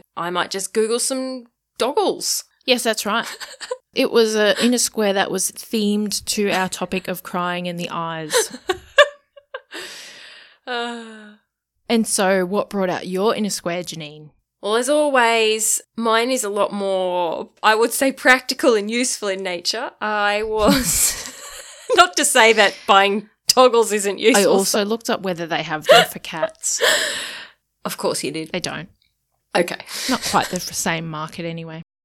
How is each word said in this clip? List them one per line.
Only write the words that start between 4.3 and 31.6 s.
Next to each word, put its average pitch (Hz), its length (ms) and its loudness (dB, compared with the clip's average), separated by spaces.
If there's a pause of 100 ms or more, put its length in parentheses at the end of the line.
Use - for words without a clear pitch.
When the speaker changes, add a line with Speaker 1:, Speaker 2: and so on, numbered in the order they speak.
Speaker 2:
a 214 280 2
inner 240 140 4
square 214 360 0
that 190 180 0
was 185 220 -4
themed 208 720 -2
to 202 260 -2
our 185 180 0
topic - 380 -6
of 180 160 -8
crying 180 420 -4
in 175 120 -6
the 170 120 -6
eyes. 165 440 -6 (360)
Speaker 1:
<laughs> 370 60 -4 (1900)
Uh. 233 680 -8 (540)
Speaker 2:
And 226 200 2
so 190 380 2
what 190 240 -2
brought 190 200 -2
out - 180 -4
your 185 280 0
inner 208 140 -2
square, 180 340 -6
Janine? 151 480 -14 (300)
Speaker 1:
Well, 202 160 0
as 240 120 0
always, 226 920 2 (160)
mine 226 360 2
is 254 120 0
a 208 60 -4
lot 202 240 0
more, 185 800 -2 (100)
I 214 140 4
would 233 160 2
say, 269 200 0
practical 254 600 2
and 208 160 0
useful 240 380 -2
in 190 160 -4
nature. 185 480 -6 (100)
I 208 400 0
was, 220 880 0 (380)
<laughs> - 260 -4
not 359 220 4
to 311 80 2
say 226 280 6
that 202 220 4 (120)
buying 202 420 4 (180)
toggles 233 440 4
isn't 202 260 -2
useful. 214 240 6
Speaker 2:
I 190 100 4
also 196 320 2
looked 220 280 -4
up - 100 -2
whether 180 240 -4
they 156 160 -2
have 156 240 -6
them 679 240 8
for - 100 -14
cats. - 680 -6
Speaker 1:
<laughs> - 40 4 (960)
Of 196 120 -8
course - 260 -4
you 160 80 -6
did. 160 200 -10
Speaker 2:
They 180 80 -6
don't. 151 300 -10 (640)
Speaker 1:
Okay. 180 220 0 (320)
Speaker 2:
Not 247 220 -2
quite 156 160 2
the - 80 -6
f-, 175 80 -6 (100)
same 165 340 -4
market 156 380 -10
anyway. 165 380 -10 (220)